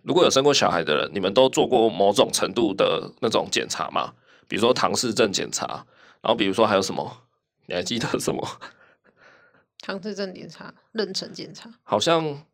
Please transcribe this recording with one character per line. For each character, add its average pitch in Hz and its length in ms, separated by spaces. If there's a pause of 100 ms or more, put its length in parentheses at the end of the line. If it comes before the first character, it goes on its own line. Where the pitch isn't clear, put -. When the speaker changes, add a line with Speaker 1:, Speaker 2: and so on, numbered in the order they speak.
Speaker 1:
如 - 100
果 - 120
有 - 60
生 135 120
过 143 100
小 107 160
孩 87 140
的 73 140
人， 71 180
你 101 60
们 95 120
都 131 160
做 151 180
过 113 220
某 98 240
种 113 200
程 90 200
度 101 220
的 92 340 (120)
那 117 80
种 110 220
检 - 180
查 - 220
嘛， - 220 (360)
比 - 80
如 98 40
说 120 140
唐 90 200
氏 113 200
症 101 180
检 - 200
查， - 120 (560)
然 - 80
后 113 60
比 113 120
如 98 60
说 110 140
还 107 80
有 98 80
什 - 100
么， - 260 (480)
你 - 80
还 90 60
记 90 160
得 - 220
什 - 160
么？ - 100 (1400)
Speaker 2:
唐 190 200
氏 214 140
症 190 180
检 175 140
查、 - 260 (200)
妊 196 200
娠 - 160
检 - 240
查。 - 160 (140)
Speaker 1:
好 - 160
像 156 420 (120)